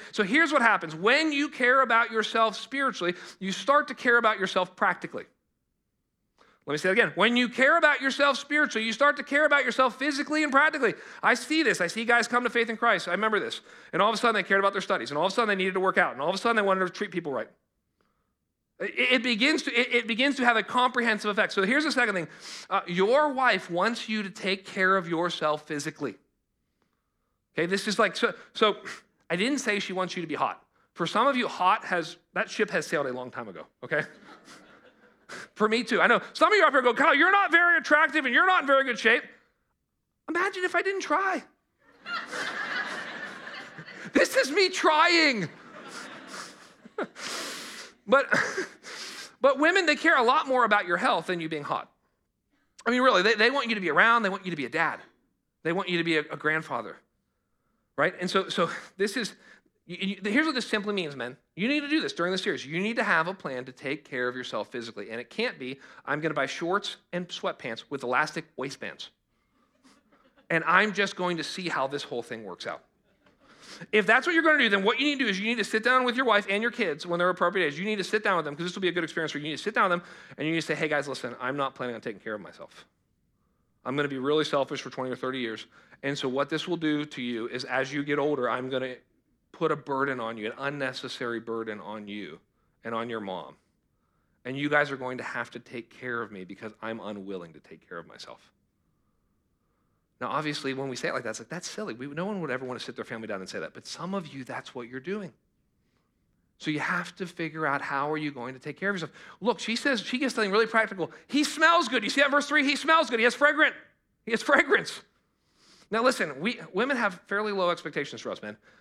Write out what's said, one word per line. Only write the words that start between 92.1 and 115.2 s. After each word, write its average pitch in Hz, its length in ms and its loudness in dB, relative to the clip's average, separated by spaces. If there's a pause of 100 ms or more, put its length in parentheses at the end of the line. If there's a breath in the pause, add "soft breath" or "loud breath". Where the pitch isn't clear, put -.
and 117 100 -8
on 117 160 -4
your 113 100 -6
mom. 90 360 -10 (920)
And 127 100 -8
you 143 140 -4
guys 147 220 2
are 135 60 -8
going 127 200 -8
to 120 60 -8
have 120 280 -8
to 123 80 -14
take 120 300 -14
care 120 320 -8
of 104 100 -10
me 95 140 -12
because 104 340 -14
I'm 110 200 -8
unwilling 95 540 -10
to 73 60 -20
take - 280 -20
care 85 100 -14
of 82 100 -14
myself." - 440 -20 (1700)
Now, 123 100 -6
obviously, 143 440 -4
when 135 160 -6
we 123 60 -6
say 160 140 -4
it - 40 -4
like 127 100 -6
that, 113 80 -6
it's 107 80 -10
like, 117 100 -18
"That's 170 200 -12
silly. 196 240 -8
We, 123 140 -12
no 151 180 -8
one 202 160 -6
would 147 100 -6
ever 127 140 -6
wanna 123 140 -8
sit - 160 -12
their 113 100 -8
family 113 220 -10
down 101 120 -6
and 92 100 -12
say 104 100 -10
that." 78 140 -10
But - 140 -18
some 180 260 -10
of 185 140 -6
you, 135 160 -14
that's 127 320 -12
what 120 140 -12
you're 127 100 -10
doing. 180 320 -8 (1300)
So 156 120 -6
you 151 80 -4
have 175 380 -6
to 185 100 -10
figure 160 400 -6
out, 139 140 -2
how 143 300 -2
are 156 60 -2
you 151 140 -4
going 127 240 -10
to 127 40 -20
take 147 200 -12
care 190 100 -2
of 202 60 0
yourself? 160 160 -8 (300 loud breath)
Look, 202 180 0
she 226 160 -4
says, 247 260 0
she 247 160 -4
gets 269 160 -2
something 208 180 0
really 220 160 4
practical. 214 440 -2 (160 loud breath)
"He 285 160 2
smells 320 440 4
good." 254 160 0
You 196 60 -2
see 277 120 2
that 285 40 6
in 277 60 2
verse 277 160 2
three? 294 160 4
He 277 120 2
smells 311 340 4
good. 233 100 0
He 226 60 4
has 233 100 2
fragrant, 294 400 4 (500)
he 226 60 -6
has 226 120 0
fragrance. 285 580 2 (880 soft breath)